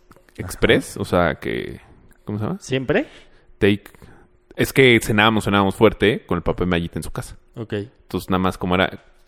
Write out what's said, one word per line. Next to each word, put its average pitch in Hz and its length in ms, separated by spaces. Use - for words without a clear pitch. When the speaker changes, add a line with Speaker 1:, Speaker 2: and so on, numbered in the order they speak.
Speaker 1:
Ajá. - 100
Speaker 2:
express, - 600
o 98 80
sea, 87 320
que... 57 440
¿cómo 104 140
se 110 60
llama? 190 160
Speaker 3:
¿Siempre? 135 460
Speaker 2:
Take. 104 260
Es - 160
que 127 300
cenábamos, 107 420
cenábamos 98 300
fuerte 104 520
con 90 100
el 82 60
papá 87 220
de 90 60
Mayita 85 280
en - 40
su - 80
casa. - 260
Speaker 3:
Ok. 117 160
Speaker 2:
Entonces, 101 580
nada 92 80
más 92 180
como 90 200
era, 92 100